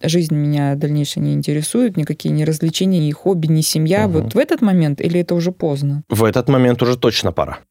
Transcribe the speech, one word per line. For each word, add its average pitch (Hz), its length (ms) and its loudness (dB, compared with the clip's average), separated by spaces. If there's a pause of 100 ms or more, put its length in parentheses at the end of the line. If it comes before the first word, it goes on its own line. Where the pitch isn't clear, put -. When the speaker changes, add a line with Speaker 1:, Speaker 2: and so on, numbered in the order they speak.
Speaker 1:
жизнь 160 340 0
меня 147 400 0
дальнейшая 147 480 -2
не 147 100 0
интересует, 151 640 -2
никакие 156 360 -4
ни 151 120 0
развлечения, 160 560 0
ни 151 120 0
хобби, 165 360 -2
ни 156 140 2
семья. 165 440 0
Speaker 2:
Мгм. 165 160 0
Speaker 1:
Вот 113 120 -6
в - 40 0
этот 302 240 0
момент 170 380 2
или 175 200 0
это 175 140 -2
уже 175 180 0
поздно? 143 560 -2
Speaker 2:
В 110 160 2
этот 117 240 2
момент 127 340 4
уже 123 140 2
точно 110 360 0
пора. - 260 -4 (120)